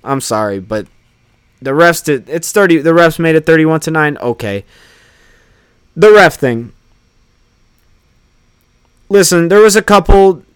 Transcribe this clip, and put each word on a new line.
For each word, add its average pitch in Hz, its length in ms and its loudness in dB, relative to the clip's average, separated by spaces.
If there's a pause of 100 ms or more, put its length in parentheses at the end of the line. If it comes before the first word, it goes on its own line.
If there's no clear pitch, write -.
I'm 135 160 -6
sorry, 104 400 -6
but 104 260 -10 (720)
the 135 120 -8
refs 165 320 0
did, 131 240 -6
it's 160 240 -10
thirty, 180 260 2
the 160 140 0
refs 165 260 2
made 165 160 -2
it 156 120 0
thirty-one 160 340 0
to 160 100 -10
nine. 151 280 -4
Okay. 107 460 -8 (1300)
The 208 160 4
ref 190 240 4
thing. 117 360 -6 (2250)
Listen, 175 400 2
there 202 120 4
was 214 140 4
a 214 80 2
couple 196 640 2 (120)